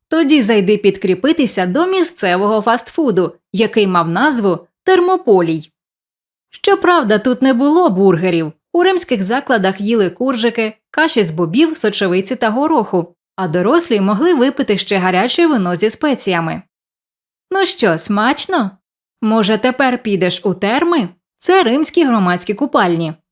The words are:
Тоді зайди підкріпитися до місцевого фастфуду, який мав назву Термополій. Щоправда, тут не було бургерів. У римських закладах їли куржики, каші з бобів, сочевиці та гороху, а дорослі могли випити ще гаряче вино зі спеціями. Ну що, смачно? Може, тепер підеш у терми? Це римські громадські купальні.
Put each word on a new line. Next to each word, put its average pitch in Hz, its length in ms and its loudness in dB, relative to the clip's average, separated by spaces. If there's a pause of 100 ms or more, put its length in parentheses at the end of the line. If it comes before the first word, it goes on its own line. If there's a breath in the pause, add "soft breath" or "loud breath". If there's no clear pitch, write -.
Тоді 311 340 2
зайди 208 360 2
підкріпитися 202 880 0
до 226 200 0
місцевого 214 760 0
фастфуду, 226 760 0 (180)
який 214 340 2
мав 175 220 0
назву 202 580 0 (160)
Термополій. 349 880 2 (760)
Щоправда, 339 720 2
тут 247 220 -2
не 262 120 4
було 294 360 2
бургерів. 175 600 0 (220)
У 339 100 2
римських 349 400 -2
закладах 202 580 -2
їли 208 280 0
куржики, 233 680 -4 (140)
каші 294 320 0
з 165 80 -4
бобів, 185 460 0
сочевиці 196 580 -2
та 233 140 -2
гороху, 226 680 0 (200)
а 190 120 -4
дорослі 202 540 0
могли 214 320 0
випити 262 440 0
ще 196 200 -4
гаряче 190 500 0
вино 190 280 0
зі 208 140 0
спеціями. 175 720 -4 (880)
Ну 381 140 0
що, 180 320 0
смачно? 220 760 -2 (500)
Може, 220 360 0
тепер 254 460 -2
підеш 180 400 -2
у 190 100 0
терми? 240 560 -2 (300)
Це 370 240 2
римські 294 400 0
громадські 196 500 0
купальні. 175 600 0 (180)